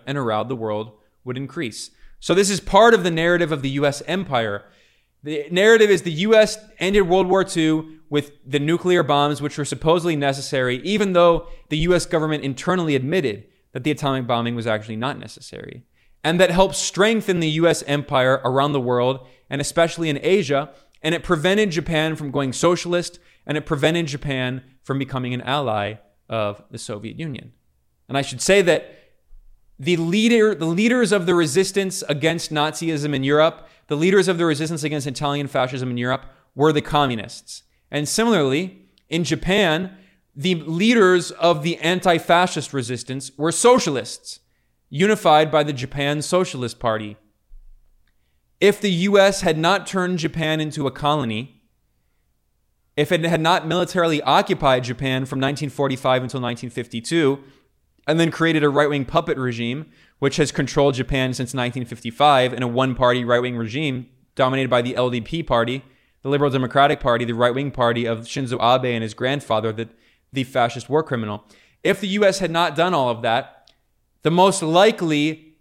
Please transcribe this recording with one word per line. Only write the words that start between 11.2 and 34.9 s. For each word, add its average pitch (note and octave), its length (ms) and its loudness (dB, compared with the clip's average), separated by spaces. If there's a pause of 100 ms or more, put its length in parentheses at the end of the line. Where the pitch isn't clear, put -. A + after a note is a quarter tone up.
the D3+ 80 -2
U E3+ 180 2
S D#3+ 100 0
government D#3 380 -2
internally D#3 520 -2
admitted C3 500 -2 (260)
that B2+ 140 -10
the D3+ 60 2
atomic C3 360 -2
bombing A#2+ 260 -2
was A#2 140 -4
actually A2 300 -4
not C3 200 -6
necessary. - 640 -16 (420)
And E3+ 140 2
that F3+ 120 6
helped F#3+ 240 2
strengthen G3+ 680 0
the D#3+ 80 0
U D#3+ 180 2
S D#3+ 160 2
empire C3+ 640 0
around C#3 260 2
the C#3+ 80 -2
world, B2 480 -2 (220)
and C#3 100 -6
especially E3 500 0
in C#3 120 -2
Asia, D3+ 500 0 (300)
and D#3+ 120 -2
it E3+ 80 -4
prevented F3+ 500 0
Japan D#3+ 440 -2
from D3+ 160 -10
going C3+ 220 -2
socialist, F3 680 -2 (260)
and D3 120 -4
it D3+ 80 -6
prevented D#3+ 420 0
Japan C3 560 -6 (200)
from C#3 140 -4
becoming B2+ 360 -6
an B2 80 -6
ally A2 540 -4 (340)
of G#2 420 -4
the A#2 60 -14
Soviet G#2+ 420 -12
Union. C#3 320 -12 (560)
And C3+ 100 -4
I C#3 40 0
should B2+ 180 -10
say G3 220 4
that E3+ 380 0 (800)
the E3 200 0
leader, G#3+ 580 4
the D#3 100 -4
leaders G#3+ 460 2
of G3 140 2
the F3+ 100 2
resistance F#3 720 0
against D#3+ 460 -2
Nazism D3+ 600 -2
in C3+ 120 -2
Europe, D#3 420 2 (200)
the D3 100 -2
leaders F#3 320 4
of F3+ 80 0
the E3+ 80 0
resistance D#3 380 -2
against D3 240 -4